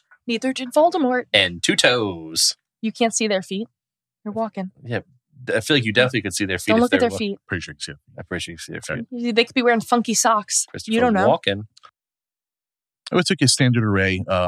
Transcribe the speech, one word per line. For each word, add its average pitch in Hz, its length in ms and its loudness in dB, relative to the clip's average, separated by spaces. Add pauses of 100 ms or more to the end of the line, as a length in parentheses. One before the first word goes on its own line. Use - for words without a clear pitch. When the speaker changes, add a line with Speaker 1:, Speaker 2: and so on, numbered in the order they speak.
(260)
Speaker 1:
Neither 240 260 -2
did 254 200 -8
Voldemort. 302 600 2
Speaker 2:
And 87 300 2
two 190 140 0
toes. 92 800 0 (240)
Speaker 1:
You 220 120 -4
can't 226 220 0
see 220 140 -2
their 190 140 -2
feet. 202 260 -8 (560)
You're 208 100 -10
walking. 202 360 -6 (140)
Speaker 2:
Yeah, 113 160 -6 (540)
I 113 60 2
feel 151 160 2
like 120 80 0
you 117 80 -2
definitely 127 300 2
could 98 120 -6
see 104 120 -2
their 92 120 -2
feet - 140 0
Speaker 1:
Don't 220 60 4
Speaker 2:
if 233 40 4
Speaker 1:
look 240 100 2
Speaker 2:
they - 40 4
Speaker 1:
at - 40 4
their 240 100 2
Speaker 2:
were 196 40 -6
wa- 196 40 -4
Speaker 1:
feet. 202 280 -4
Speaker 3:
Pretty 87 160 -6
sure 76 100 -12
you 71 40 -20
can - 40 -18
see 76 120 -10
it. 73 60 -18 (200)
Speaker 2:
I 87 40 -12
pretty 87 200 -8
sure 85 100 -12
you 82 60 -14
can - 60 -14
see 80 80 -14
their - 340 -8 (140)
feet. 240 160 -2
Speaker 1:
They 233 80 4
could - 100 -12
be 254 80 0
wearing 233 180 4
funky 233 340 0
socks. - 560 0
Speaker 2:
Christopher - 240 -6
Speaker 1:
You 233 60 2
don't 240 140 4
know. 185 140 2
Speaker 2:
Walken. 107 360 0 (1500)
Speaker 3:
I - 60 -2
would 180 100 2
take 185 160 0
a 127 60 6
standard 123 360 2
array. 95 420 2
Uh, 95 60 -2 (160)